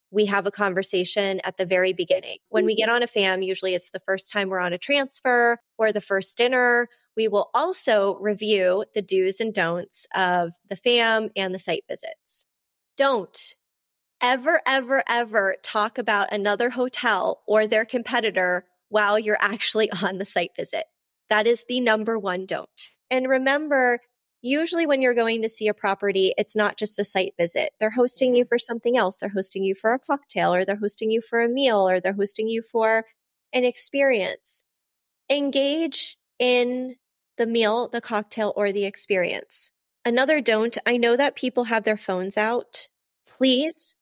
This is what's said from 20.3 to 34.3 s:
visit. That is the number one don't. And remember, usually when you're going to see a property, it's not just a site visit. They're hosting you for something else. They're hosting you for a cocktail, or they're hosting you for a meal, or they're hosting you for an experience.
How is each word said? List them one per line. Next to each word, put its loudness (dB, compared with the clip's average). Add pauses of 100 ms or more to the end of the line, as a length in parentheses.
visit. -6 (440)
That 2
is 2
the -2
number 0
one -4
don't. -8 (200)
And 0
remember, 2 (420)
usually 0
when 2
you're 4
going 0
to -2
see -4
a 2
property, 0
it's -2
not 0
just -4
a -2
site -2
visit. -2
They're 0
hosting 2
you 6
for 0
something -2
else. 2
They're -6
hosting -4
you 0
for 0
a 0
cocktail, -2
or 2
they're -2
hosting -4
you 2
for -2
a 4
meal, 4
or 4
they're -2
hosting -2
you -2
for 0 (480)
an 2
experience. -2 (640)